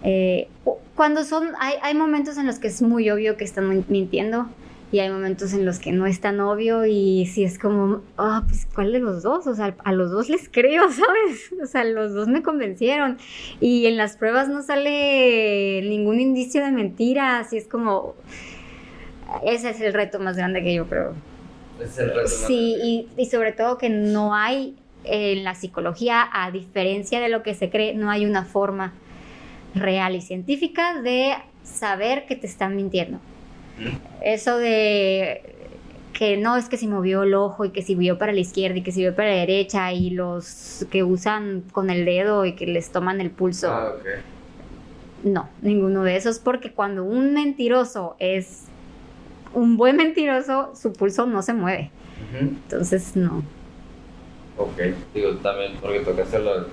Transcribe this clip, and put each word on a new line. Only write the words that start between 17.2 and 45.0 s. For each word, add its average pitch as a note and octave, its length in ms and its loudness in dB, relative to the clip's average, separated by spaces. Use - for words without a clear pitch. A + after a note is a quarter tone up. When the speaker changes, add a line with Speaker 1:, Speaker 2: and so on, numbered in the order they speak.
Speaker 1:
así A3+ 180 -6
es G#3+ 100 -8
como, A3+ 460 -2
ese A#3 260 0
es A3 120 -8
el G#3 100 0
reto G3+ 280 -2
más F#3 180 -4
grande F3+ 240 -2
que F3 100 0
yo E3 140 -2
creo. - 260 -2
Speaker 2:
Ese A#2 120 -8
es - 80 -12
el B2 100 0
reto - 140 0
más - 80 0
Speaker 1:
Sí, A#3+ 280 2
Speaker 2:
grande. A#3 140 -2
Speaker 1:
y, A#3 200 -2
y B3+ 80 2
sobre A3+ 260 0
todo A#3 240 0
que B3 140 0
no G#3 440 2
hay C4 420 0
en G3+ 400 0
la F#3 100 -4
psicología, F#3 800 0
a F#3 180 -2
diferencia G3 680 -2
de A#3+ 80 0
lo A3+ 140 0
que G#3+ 120 -4
se F#3 140 -4
cree, G#3+ 240 0
no G#3 160 -2
hay G#3 160 2
una G3+ 200 2
forma G3 500 -2
real F#3+ 400 0
y F3+ 80 -6
científica C#4+ 800 -2
de B3+ 320 2
saber A3 600 -2
que C4 100 -4
te A#3+ 100 -12
están F#3+ 300 -4
mintiendo. F#3 420 -2
Speaker 2:
Ujú. A2+ 200 -6
Speaker 1:
Eso A3 340 0
de G#3 840 2
que G#3 240 2
no, A3+ 180 2
es A#3 140 -2
que A#3+ 80 -4
si A3+ 100 -4
movió F#3+ 360 2
el G3 100 6
ojo G3 320 2
y F#3 60 -2
que F#3+ 100 -4
si F#3 120 0
vio F3+ 220 2
para G#3 160 -2
la G3 80 2
izquierda F#3 380 -2
y F3+ 40 -6
que F#3 80 -6
si F3+ 100 -2
vio F#3 140 2
para G#3+ 140 2
la G3 120 2
derecha F#3+ 520 0
y F3+ 180 0
los F3+ 800 -6
que F#3+ 120 4
usan F#3+ 600 0
con F#3+ 180 0
el F3 160 2
dedo G3 400 4
y F3+ 80 -2
que F3+ 120 -6
les E3+ 240 -2
toman F#3 300 0
el F3 100 -2
pulso. F3+ 400 0
Speaker 2:
Ah, A2+ 240 -2
ok. F#2 120 -12